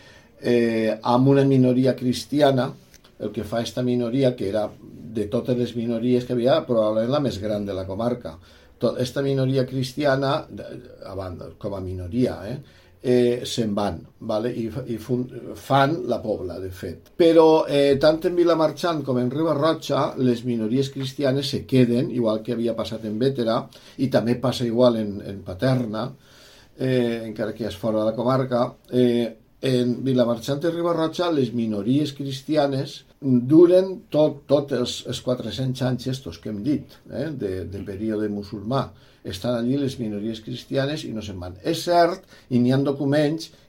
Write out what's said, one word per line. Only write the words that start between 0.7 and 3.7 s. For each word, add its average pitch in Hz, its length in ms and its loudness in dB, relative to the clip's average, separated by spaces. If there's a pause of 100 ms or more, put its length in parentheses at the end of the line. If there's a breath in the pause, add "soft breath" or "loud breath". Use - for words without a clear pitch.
amb 123 240 4
una 139 180 6
minoria 127 500 4
cristiana, 135 760 2 (480 soft breath)
el 110 120 -4
que 110 120 -6
fa 113 180 -4
esta 123 220 -4